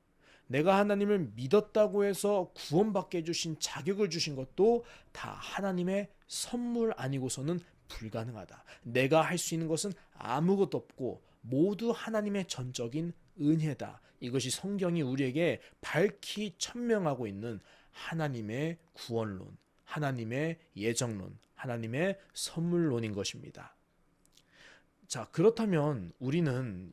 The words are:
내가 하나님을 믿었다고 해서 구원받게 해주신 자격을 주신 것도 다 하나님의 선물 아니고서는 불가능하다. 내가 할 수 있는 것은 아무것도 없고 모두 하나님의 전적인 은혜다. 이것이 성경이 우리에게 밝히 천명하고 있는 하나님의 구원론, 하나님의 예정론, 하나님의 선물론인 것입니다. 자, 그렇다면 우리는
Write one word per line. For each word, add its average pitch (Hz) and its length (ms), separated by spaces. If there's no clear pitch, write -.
내가 170 240
하나님을 202 580
믿었다고 202 720
해서 202 480
구원받게 185 680
해주신 160 400
자격을 190 520
주신 156 240
것도 220 500
다 - 200
하나님의 190 800
선물 240 680
아니고서는 135 640
불가능하다. 110 760
내가 131 400
할 170 160
수 - 160
있는 165 120
것은 160 240
아무것도 165 640
없고 - 460
모두 175 480
하나님의 208 580
전적인 127 680
은혜다. 147 580
이것이 127 320
성경이 185 500
우리에게 135 580
밝히 208 760
천명하고 196 680
있는 104 340
하나님의 143 880
구원론, 98 640
하나님의 139 720
예정론, 104 580
하나님의 127 640
선물론인 160 800
것입니다. 92 600
자, 113 240
그렇다면 160 880
우리는 127 720